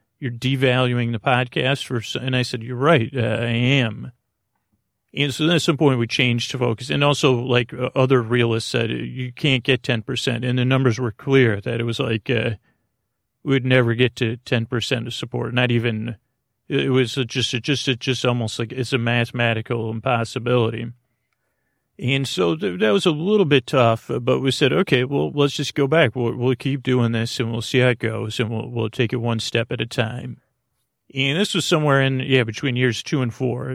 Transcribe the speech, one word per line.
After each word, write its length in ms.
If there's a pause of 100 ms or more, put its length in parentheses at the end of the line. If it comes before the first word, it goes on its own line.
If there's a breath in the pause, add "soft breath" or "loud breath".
(200)
you're 120
devaluing 800
the 80
podcast 640
for 140
s-," 180
and 180
I 80
said, 200
"You're 140
right, 380
uh, 60
I 300
am." 640 (1000)
And 180
so 140
then 100
at 60
some 160
point 200
we 80
changed 440
to 80
focus. 320
And 120
also, 300
like, 400
uh, 220
other 260
realists 500
said, 200
"You 420
can't 300
get 200
ten 200
percent." 420
And 140
the 60
numbers 340
were 140
clear 480
that 200
it 40
was 140
like, 300
uh, 280 (840)
we'd 220
never 300
get 220
to 220
ten 280
percent 400
of 80
support, 400
not 160
even, 460 (520)
it, 180
it 40
was 240 (120)
just, 280
it 80
just, 260
it 120
just 260
almost 320
like 140
it's 200
a 60
mathematical 920
impossibility. 1000 (1080)
And 280
so 260
th-, 240
that 120
was 160
a 40
little 360
bit 200
tough, 420 (120)
but 200
we 100
said, 220
"Okay, 320
well, 300
let's 200
just 200
go 140
back. 260
We'll, 220
we'll 180
keep 280
doing 300
this 280
and 100
we'll 120
see 160
how 100
it 100
goes 400
and 120
we'll, 180
we'll 220
take 220
it 40
one 240
step 320
at 80
a 60
time." 500 (800)
And 260
this 140
was 100
somewhere 380
in, 180
yeah, 240
between 320
years 260
two 200
and 100
four, 420